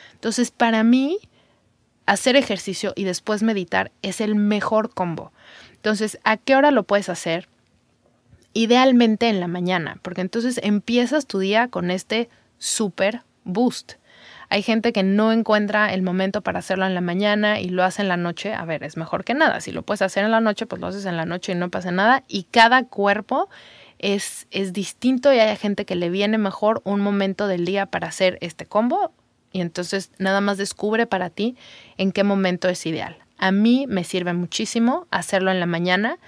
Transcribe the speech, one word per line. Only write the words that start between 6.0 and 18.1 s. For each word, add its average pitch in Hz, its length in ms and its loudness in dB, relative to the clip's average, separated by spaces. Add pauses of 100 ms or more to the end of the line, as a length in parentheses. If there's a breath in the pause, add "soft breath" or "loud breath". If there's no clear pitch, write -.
¿a 220 120 2
qué 269 200 2
hora 285 140 6
lo 277 140 4
puedes 202 240 0
hacer? 170 400 -6 (1040)
Idealmente 233 760 4
en 202 120 2
la 175 60 -2
mañana, 175 560 -2
porque 180 200 -6
entonces 233 400 -2
empiezas 240 640 0
tu - 120 -4
día 208 300 2
con 175 220 -4
este 214 380 -4 (300 soft breath)
super 214 640 -2 (220)
boost. 214 500 -2 (540 loud breath)
Hay 202 140 0
gente 226 320 0
que 196 80 0
no 208 300 2
encuentra 208 600 0
el 190 80 -2
momento 190 400 -2
para 180 200 -4
hacerlo 190 260 -2
en 185 80 -2
la 175 80 -2
mañana 208 580 0
y 180 80 -6
lo 180 160 0
hace 185 160 -2
en 202 80 0
la 180 80 0